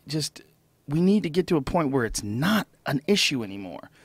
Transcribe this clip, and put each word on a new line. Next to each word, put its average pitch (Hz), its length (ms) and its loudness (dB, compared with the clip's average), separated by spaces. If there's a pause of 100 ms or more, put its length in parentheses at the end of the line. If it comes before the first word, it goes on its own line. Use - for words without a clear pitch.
just, 151 360 -6 (440)
we 151 140 0
need 190 220 4
to 165 80 -2
get 175 160 0
to 170 100 4
a 139 60 0
point 156 260 0
where 131 160 2
it's - 160 -4
not 147 460 0 (180)
an 143 220 -2
issue 156 360 2
anymore. 95 460 -12 (160)